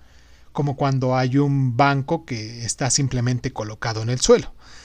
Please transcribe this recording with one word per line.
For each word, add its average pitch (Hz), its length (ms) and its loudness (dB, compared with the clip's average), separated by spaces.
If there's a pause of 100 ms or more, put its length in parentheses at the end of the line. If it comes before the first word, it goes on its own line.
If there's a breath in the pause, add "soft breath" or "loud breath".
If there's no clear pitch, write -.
(540 soft breath)
como 143 240 -2
cuando 131 400 0
hay 127 200 2
un 139 380 2
banco 139 500 2
que 117 400 -10
está 127 240 -4
simplemente 127 640 0
colocado 110 500 -6
en 110 80 -4
el 127 120 -2
suelo. - 320 4 (320 loud breath)